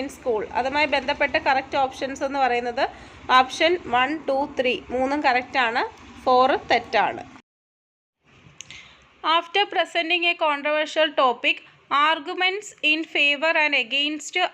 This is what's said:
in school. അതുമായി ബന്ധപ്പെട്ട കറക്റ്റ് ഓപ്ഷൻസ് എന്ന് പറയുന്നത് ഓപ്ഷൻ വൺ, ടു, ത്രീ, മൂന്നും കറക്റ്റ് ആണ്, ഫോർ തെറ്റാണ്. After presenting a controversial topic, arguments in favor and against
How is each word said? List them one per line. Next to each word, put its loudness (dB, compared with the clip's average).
in -6
school. -2
അതുമായി 0
ബന്ധപ്പെട്ട -2
കറക്റ്റ് 0
ഓപ്ഷൻസ് -6
എന്ന് -4
പറയുന്നത് 0
ഓപ്ഷൻ 2
വൺ, 2
ടു, 2
ത്രീ, 2
മൂന്നും -2
കറക്റ്റ് 0
ആണ്, 0
ഫോർ 6
തെറ്റാണ്. 0
After 0
presenting 0
a 0
controversial 0
topic, 2
arguments -2
in 0
favor 2
and 0
against -4